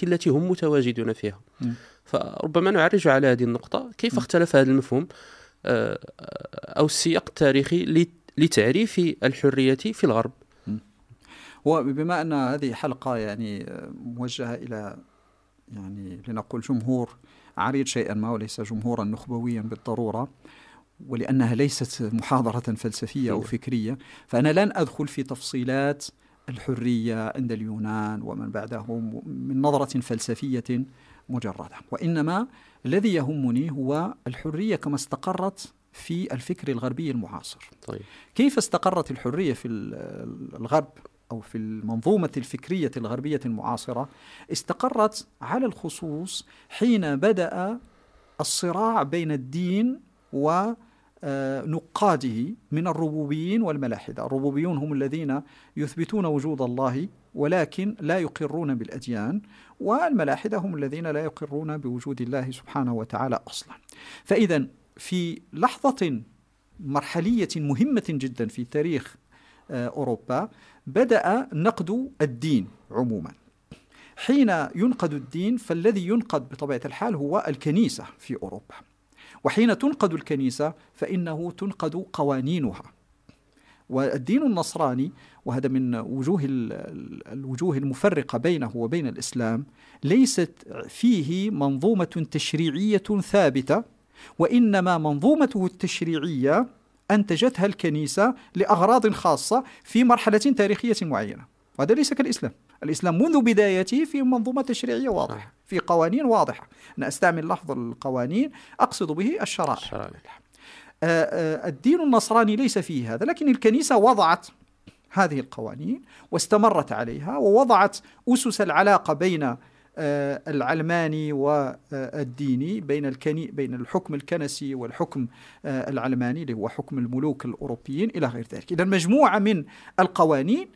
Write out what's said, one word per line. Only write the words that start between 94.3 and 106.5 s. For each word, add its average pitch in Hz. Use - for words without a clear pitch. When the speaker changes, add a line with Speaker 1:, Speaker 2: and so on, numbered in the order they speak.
Speaker 2:
وإنما 185
منظومته 185
التشريعية 165
أنتجتها 202
الكنيسة 180
لأغراض 202
خاصة 196
في 240
مرحلة 233
تاريخية 208
معينة، 113
وهذا 151
ليس 285
كالإسلام. 247
الإسلام 165
منذ 294
بدايته 208
في 285
منظومة 254
تشريعية 247
واضحة، 160
Speaker 1:
صح. 104
Speaker 2:
في 180
قوانين 170
واضحة. 220